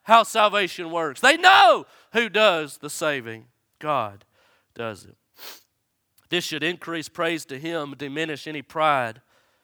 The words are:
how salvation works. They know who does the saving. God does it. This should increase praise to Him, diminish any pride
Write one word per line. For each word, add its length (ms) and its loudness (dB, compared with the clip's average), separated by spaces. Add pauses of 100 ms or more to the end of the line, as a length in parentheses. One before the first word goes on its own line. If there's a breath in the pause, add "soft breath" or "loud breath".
how 180 6
salvation 680 0
works. 320 -6
They 160 4
know 480 6 (260 soft breath)
who 160 0
does 480 0
the 140 -14
saving. 580 -6 (300)
God 480 -4 (480)
does 320 -10
it. 100 -20 (1120 loud breath)
This 160 -4
should 180 -8
increase 460 -6
praise 380 -4
to 120 -12
Him, 380 -8
diminish 500 -8
any 140 -10
pride 640 -2 (420)